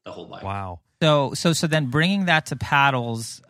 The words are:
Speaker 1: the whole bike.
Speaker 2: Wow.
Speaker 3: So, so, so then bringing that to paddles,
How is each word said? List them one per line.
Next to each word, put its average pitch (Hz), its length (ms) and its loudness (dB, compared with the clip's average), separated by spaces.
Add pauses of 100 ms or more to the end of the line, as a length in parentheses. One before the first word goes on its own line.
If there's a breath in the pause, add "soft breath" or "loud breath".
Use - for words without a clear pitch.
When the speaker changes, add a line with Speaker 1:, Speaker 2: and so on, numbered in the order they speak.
Speaker 1:
the 87 80 -14
whole 85 140 -14
bike. - 180 -16
Speaker 2:
Wow. 98 380 -8 (200)
Speaker 3:
So, 147 320 2
so, 170 200 0
so 165 140 -2
then 156 220 0
bringing 180 360 2
that 160 220 2
to 147 100 -6
paddles, 123 920 0